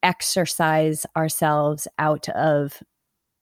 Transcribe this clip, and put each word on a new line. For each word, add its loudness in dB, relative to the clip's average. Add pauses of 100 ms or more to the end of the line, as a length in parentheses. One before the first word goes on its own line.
exercise 0 (100)
ourselves 0 (100)
out 0
of 0 (600)